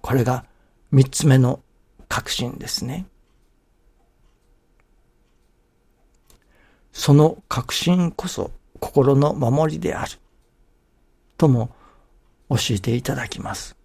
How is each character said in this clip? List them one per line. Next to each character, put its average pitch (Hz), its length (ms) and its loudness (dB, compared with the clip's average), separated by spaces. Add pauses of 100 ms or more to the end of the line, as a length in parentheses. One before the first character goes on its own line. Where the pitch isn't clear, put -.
こ - 140 -4
れ 127 80 2
が 127 200 -2 (460)
三 135 160 6
つ - 220 -2
目 131 100 6
の 127 220 2 (540)
確 - 180 -6
信 - 280 -8
で - 80 -14
す - 180 -6
ね。 165 220 -8 (3750)
そ - 240 0
の 151 320 4
確 - 260 -8
信 175 380 0
こ - 160 -10
そ - 240 -8 (280)
心 139 360 2
の 143 180 2
守 147 400 0
り 160 60 -8
で - 160 -4
あ - 100 -8
る - 60 -14 (1300)
と 160 80 4
も 117 240 2 (800)
教 120 60 0 (180)
え 95 40 -6
て 117 160 -2
い 123 60 -4
た - 140 -6
だ 113 120 -8
き - 140 -14
ま - 140 -10
す。 - 300 -16